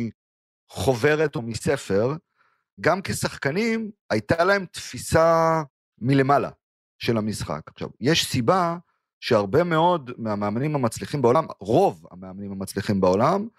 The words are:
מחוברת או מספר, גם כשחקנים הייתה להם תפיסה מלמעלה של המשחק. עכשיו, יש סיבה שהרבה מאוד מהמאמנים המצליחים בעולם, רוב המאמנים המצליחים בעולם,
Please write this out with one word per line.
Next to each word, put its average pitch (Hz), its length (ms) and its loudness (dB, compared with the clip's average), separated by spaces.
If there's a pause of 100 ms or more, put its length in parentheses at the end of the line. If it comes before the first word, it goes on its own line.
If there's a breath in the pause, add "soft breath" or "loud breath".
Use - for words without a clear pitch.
(720)
מחוברת 143 680 0
או 120 60 -4
מספר, 117 720 -2 (680)
גם 170 220 2
כשחקנים 214 880 -4 (200)
הייתה 165 340 -2
להם 196 220 2
תפיסה 165 960 0 (360)
מלמעלה 135 520 2 (480)
של 120 180 -2
המשחק. 98 500 -4
עכשיו, - 220 -12 (120)
יש 147 240 2
סיבה 170 520 0 (440)
שהרבה 107 440 2
מאוד 165 540 2
מהמאמנים 110 560 -2
המצליחים 127 480 -2
בעולם, 120 240 4 (140)
רוב 156 500 2
המאמנים 95 420 -12
המצליחים 98 480 -2
בעולם, 135 480 2 (100)